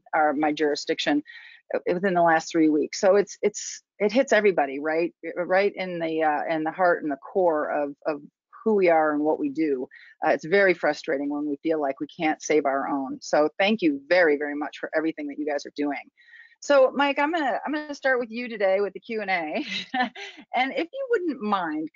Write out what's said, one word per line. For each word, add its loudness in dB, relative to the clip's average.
our, 2
my 0
jurisdiction, -2
uh, -2
within 0
the 4
last 2
three 4
weeks. 0
So 6
it's, 0
it's, -4
it 0
hits 2
everybody, 2
right? -2
Right 2
in -6
the, -2
uh, 0
in -2
the -2
heart 2
and -4
the -4
core 0
of, -2
of -4
who 2
we 4
are 4
and 0
what 0
we -2
do. -2
Uh, 2
it's 0
very 4
frustrating -2
when -4
we -4
feel 0
like -4
we -8
can't -4
save 2
our 0
own. -4
So 2
thank 2
you 2
very, 4
very -6
much -8
for -8
everything -2
that -10
you -6
guys -4
are -16
doing. -4
So 4
Mike, 0
I'm 0
gonna, 0
I'm -4
gonna -8
start 0
with -6
you -8
today 0
with -2
the -14
Q -6
and -4
A. -4
<laughs> -2
And 0
if -4
you -8
wouldn't -2
mind, -4